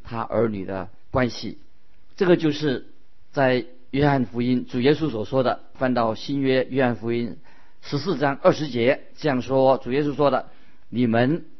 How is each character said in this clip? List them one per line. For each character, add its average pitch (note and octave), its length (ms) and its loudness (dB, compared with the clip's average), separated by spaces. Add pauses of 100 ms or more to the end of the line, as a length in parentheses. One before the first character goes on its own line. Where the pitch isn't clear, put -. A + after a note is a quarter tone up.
他 A#2 180 -6
儿 A2+ 260 2
女 G2+ 180 -4
的 F#2 240 -6 (220)
关 B2+ 180 2
系。 - 300 -8 (560)
这 G3 100 2
个 F3 120 6
就 D#3 140 2
是 C#3+ 360 -2 (440)
在 B2+ 340 2 (260)
约 C#3+ 160 2
翰 C3+ 180 2
福 A#2 160 -4
音 B2 240 2
主 B2+ 160 -4
耶 C#3+ 140 4
稣 D#3 140 -2
所 A2 160 -4
说 C3 180 2
的， A#2+ 220 -2 (100)
翻 B2+ 180 0
到 A2+ 220 2
新 C#3 240 -4
约 C3 300 4
约 C3 140 2
翰 A#2+ 120 2
福 A2 160 -4
音 A#2 260 -2 (440)
十 - 180 -4
四 E3 180 -2
章 C#3 240 0
二 F3+ 120 8
十 C#3+ 160 -4
节 A#2+ 340 2 (140)
这 D#3 120 0
样 B2+ 120 2
说： C3 360 4
主 B2 140 -6
耶 C#3 120 2
稣 D3 120 -2
说 C#3+ 160 4
的 - 180 0 (400)
，“你 A#2+ 160 2
们 B2 400 2 (140)